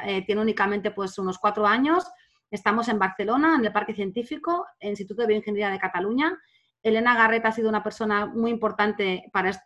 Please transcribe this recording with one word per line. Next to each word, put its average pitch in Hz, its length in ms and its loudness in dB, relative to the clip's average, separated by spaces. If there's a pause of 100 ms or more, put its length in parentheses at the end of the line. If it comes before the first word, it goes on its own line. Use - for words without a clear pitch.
eh, 190 220 -2
tiene 208 160 0
únicamente, 208 480 0
pues, 196 280 -8
unos 185 200 -4
cuatro 208 280 0
años. 277 400 2 (440)
Estamos 220 380 0
en 220 100 0
Barcelona, 226 600 2
en 233 60 2
el 208 80 0
Parque 208 220 -2
Científico, 240 720 -4 (120)
Instituto 202 440 -6
de 233 60 0
Bioingeniería 208 420 0
de 190 80 -4
Cataluña. 208 600 -2 (440)
Elena 226 340 4
Garret 226 300 4
ha 220 60 2
sido 220 180 0
una 214 120 0
persona 208 440 -2
muy 226 240 -2
importante 208 840 -2
para 185 160 0
est-, 185 180 -6